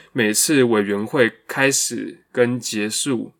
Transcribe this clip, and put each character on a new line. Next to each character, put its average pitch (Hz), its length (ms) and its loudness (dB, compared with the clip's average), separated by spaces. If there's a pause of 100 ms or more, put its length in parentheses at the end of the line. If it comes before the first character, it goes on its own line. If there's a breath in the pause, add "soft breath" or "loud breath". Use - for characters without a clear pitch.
(120)
每 107 200 0
次 135 320 2
委 110 180 2
员 101 240 -2
会 120 240 2 (160)
开 135 240 0
始 - 640 -4
跟 123 260 2
结 107 320 -4
束 110 500 -4